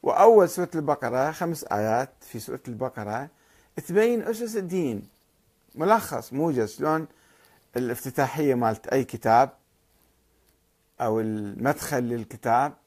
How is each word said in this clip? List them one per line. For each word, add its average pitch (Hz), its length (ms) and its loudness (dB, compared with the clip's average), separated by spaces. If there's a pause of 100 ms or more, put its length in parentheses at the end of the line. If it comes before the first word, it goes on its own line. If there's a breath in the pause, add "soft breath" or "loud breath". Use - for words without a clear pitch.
وأول 190 460 8
سورة 175 260 -4
البقرة 143 560 0
خمس 170 340 -6
آيات 110 460 0 (100)
في - 180 -14
سورة 117 300 -10
البقرة 120 600 -8 (580 soft breath)
تبين 220 360 2
أسس 226 340 -6
الدين، 170 520 -4 (640)
ملخص 165 580 0
موجز، 131 440 -2
شلون 156 300 -2 (720 soft breath)
الافتتاحية 131 800 -2
مالت 113 320 -2
أي 135 180 0
كتاب 117 460 2 (1500)
أو 110 200 0
المدخل 110 840 -4
للكتاب 120 680 -2 (140)